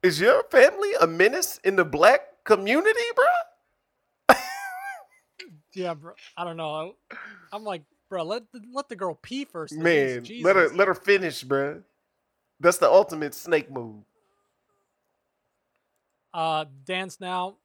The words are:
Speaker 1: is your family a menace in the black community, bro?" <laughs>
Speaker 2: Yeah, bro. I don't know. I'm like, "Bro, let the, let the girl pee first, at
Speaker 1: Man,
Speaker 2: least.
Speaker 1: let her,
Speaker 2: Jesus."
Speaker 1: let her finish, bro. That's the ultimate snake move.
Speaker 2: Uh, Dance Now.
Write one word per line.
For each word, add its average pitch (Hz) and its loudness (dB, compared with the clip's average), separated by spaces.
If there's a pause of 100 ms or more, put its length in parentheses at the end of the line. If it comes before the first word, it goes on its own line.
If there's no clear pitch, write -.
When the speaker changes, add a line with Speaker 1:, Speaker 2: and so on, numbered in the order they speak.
Speaker 1:
is 160 2
your 226 4
family 392 6
a 165 4
menace 196 0
in 196 0
the 175 4
black 165 2
community, 269 2 (160)
bro?" - -2
<laughs> - -10 (1300)
Speaker 2:
Yeah, 180 -6
bro. 156 -16 (220)
I 180 -8
don't 165 -8
know. 156 -8 (580)
I'm 214 -14
like, 185 -8 (260)
"Bro, 180 -6
let 214 -10
the, 247 -20 (120)
let 269 -10
the 233 -14
girl 180 -6
pee 269 -10
first, 156 -14
at 156 -10
Speaker 1:
Man, 139 0
Speaker 2:
least. 190 -16
Speaker 1:
let 190 4
her, 180 6
Speaker 2:
Jesus." 156 0
Speaker 1:
let 196 4
her 185 0
finish, 190 -2
bro. 139 -4 (760)
That's 175 4
the 151 4
ultimate 160 2
snake 165 -2
move. 113 -14 (2250)
Speaker 2:
Uh, 160 -4 (200)
Dance 185 -8
Now. 185 -8